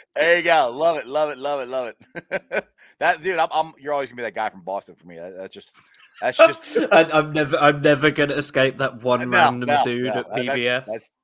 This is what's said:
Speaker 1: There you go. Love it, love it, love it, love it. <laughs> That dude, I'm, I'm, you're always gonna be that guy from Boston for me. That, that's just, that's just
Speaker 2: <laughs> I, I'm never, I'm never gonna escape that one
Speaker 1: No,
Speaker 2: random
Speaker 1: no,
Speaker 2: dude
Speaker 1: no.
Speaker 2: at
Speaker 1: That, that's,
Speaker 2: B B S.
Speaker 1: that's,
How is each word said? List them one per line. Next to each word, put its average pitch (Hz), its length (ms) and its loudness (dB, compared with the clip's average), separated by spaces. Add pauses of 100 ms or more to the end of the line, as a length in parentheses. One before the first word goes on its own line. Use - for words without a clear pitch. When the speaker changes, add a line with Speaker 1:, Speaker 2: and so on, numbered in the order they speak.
(160)
Speaker 1:
There 165 220 4
you 170 60 -2
go. 160 280 4
Love 156 260 0
it, 117 100 -10
love 147 240 -2
it, 127 80 -10
love 143 200 -4
it, 123 80 -8
love 123 240 -6 (400)
it. 196 380 -6
<laughs> - 140 -20 (200)
That 165 180 0
dude, 175 160 -4
I'm, 156 140 0
I'm, 156 260 -4
you're 139 140 -8
always 139 160 -2
gonna 120 100 -18
be 123 60 -8
that 104 120 -8
guy 110 140 -4
from 95 120 -14
Boston 95 340 -10
for - 120 -20
me. 85 100 -18
That, 90 180 -14
that's 95 180 -14
just, - 220 -20 (460)
that's 120 160 -2
just - 400 4
Speaker 2:
<laughs> 262 160 0
I, 165 100 8
I'm 151 300 0
never, 151 240 0
I'm 147 240 4
never 147 300 4
gonna 147 240 -2
escape 135 420 0
that 120 260 -4
one 123 260 0
Speaker 1:
No, 123 80 2
Speaker 2:
random 127 300 2
Speaker 1:
no, 143 160 2
Speaker 2:
dude 123 220 -2
Speaker 1:
no. 127 40 -2
Speaker 2:
at 107 60 -4
Speaker 1:
That, 123 140 -6
that's, 120 180 -4
Speaker 2:
B 131 60 -2
B 123 140 -2
S. 123 200 -2
Speaker 1:
that's, 110 240 -10 (120)